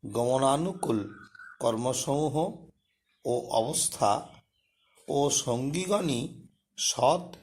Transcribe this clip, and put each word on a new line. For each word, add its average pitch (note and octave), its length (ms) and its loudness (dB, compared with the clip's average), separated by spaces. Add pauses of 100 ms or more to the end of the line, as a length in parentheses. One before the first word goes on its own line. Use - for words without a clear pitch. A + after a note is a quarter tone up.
(120)
গমনানুকূল C3 840 2 (640)
কর্মসমূহ B2+ 720 0 (920)
ও B2+ 80 0 (180)
অবস্থা A#2 600 2 (1000)
ও C#3+ 100 0 (180)
সঙ্গীগণই C#3+ 840 0 (560)
সৎ D3+ 460 2 (180)